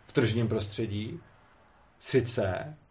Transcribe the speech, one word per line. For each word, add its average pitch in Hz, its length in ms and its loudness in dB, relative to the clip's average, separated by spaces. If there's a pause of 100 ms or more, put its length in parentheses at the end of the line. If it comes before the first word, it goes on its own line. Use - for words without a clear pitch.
v - 60 -20
tržním 113 360 4
prostředí 110 720 -4 (800)
sice 120 720 0 (180)